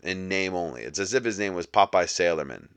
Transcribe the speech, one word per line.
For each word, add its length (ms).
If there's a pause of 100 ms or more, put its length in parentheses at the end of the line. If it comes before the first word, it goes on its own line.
in 240
name 260
only. 300
It's 160
as 160
if 80
his 160
name 160
was 100
Popeye 400
Sailorman, 720